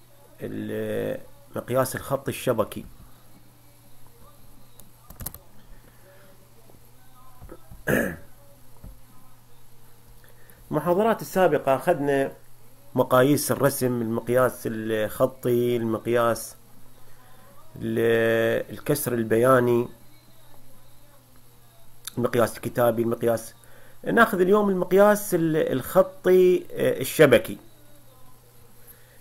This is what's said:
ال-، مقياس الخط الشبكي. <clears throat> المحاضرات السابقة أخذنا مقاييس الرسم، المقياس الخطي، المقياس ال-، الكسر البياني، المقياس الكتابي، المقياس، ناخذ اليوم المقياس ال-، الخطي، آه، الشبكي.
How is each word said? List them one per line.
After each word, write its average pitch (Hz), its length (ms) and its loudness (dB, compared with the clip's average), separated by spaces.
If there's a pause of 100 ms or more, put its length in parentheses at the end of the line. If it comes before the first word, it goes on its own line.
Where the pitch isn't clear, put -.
(400)
ال-، 107 800 -6 (360)
مقياس 123 400 -2
الخط - 320 -6
الشبكي. 113 560 -2 (4000)
<clears throat> 95 320 0 (2500)
المحاضرات 175 520 0
السابقة 151 540 2
أخذنا 139 560 0 (600)
مقاييس 127 580 4
الرسم، 127 500 0
المقياس 117 640 0
الخطي، 120 1080 -2
المقياس 117 800 -2 (1200)
ال-، 113 960 0
الكسر 123 440 -4
البياني، 120 720 4 (2250)
المقياس 117 380 0
الكتابي، 117 460 0
المقياس، 113 520 -2 (500)
ناخذ 202 360 4
اليوم 202 300 4
المقياس 196 640 4
ال-، 160 380 2
الخطي، 180 1000 4
آه، 131 280 0
الشبكي. 131 580 4 (1600)